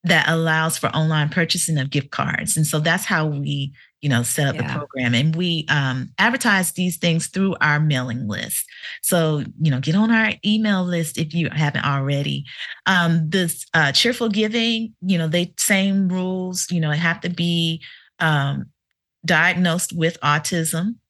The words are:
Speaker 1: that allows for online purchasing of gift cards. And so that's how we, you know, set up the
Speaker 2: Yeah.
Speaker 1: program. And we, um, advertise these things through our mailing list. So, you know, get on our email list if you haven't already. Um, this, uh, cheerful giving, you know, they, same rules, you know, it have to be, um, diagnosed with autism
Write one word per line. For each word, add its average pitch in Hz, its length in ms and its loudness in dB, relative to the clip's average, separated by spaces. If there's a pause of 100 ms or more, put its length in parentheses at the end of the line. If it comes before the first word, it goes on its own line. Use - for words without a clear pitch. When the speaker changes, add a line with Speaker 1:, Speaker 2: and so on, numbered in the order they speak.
Speaker 1:
that 160 260 2
allows 160 480 2
for - 180 -2
online 156 340 2
purchasing 165 480 0
of 135 120 -2
gift - 220 -4
cards. - 440 -2
And 156 100 2
so 156 140 -2
that's 165 260 0
how 160 220 0
we, 143 460 -4 (280)
you 147 60 -2
know, 120 160 2
set 143 240 0
up 135 80 -2
the - 80 -4
Speaker 2:
Yeah. 131 140 -4
Speaker 1:
program. 123 360 -4
And 151 220 2
we, 170 320 -2
um, 131 500 -2
advertise 208 540 2
these 180 260 -2
things 165 300 0
through 190 320 0
our 147 220 2
mailing 131 460 0
list. - 380 -6 (360)
So, 156 420 2 (180)
you 160 80 4
know, 131 120 0
get 160 140 0
on 220 140 4
our 220 220 4 (140)
email 208 400 2
list 170 320 -4
if 156 160 -4
you 165 160 0
haven't - 360 -2
already. 139 600 -2 (400)
Um, 165 440 2
this, 175 440 -2
uh, 147 180 4
cheerful 233 380 0
giving, 226 720 0
you 185 160 0
know, 165 100 0
they, 175 300 0
same 196 500 2
rules, 185 640 -2
you 175 80 0
know, 156 120 0
it 147 60 2
have 165 240 0
to 180 80 -4
be, 170 540 0 (360)
um, 139 480 0 (580)
diagnosed 175 680 2
with 165 300 -2
autism 160 720 0 (140)